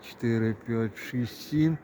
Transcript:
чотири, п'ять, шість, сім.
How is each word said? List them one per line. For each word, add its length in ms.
чотири, 460
п'ять, 300
шість, 440
сім. 440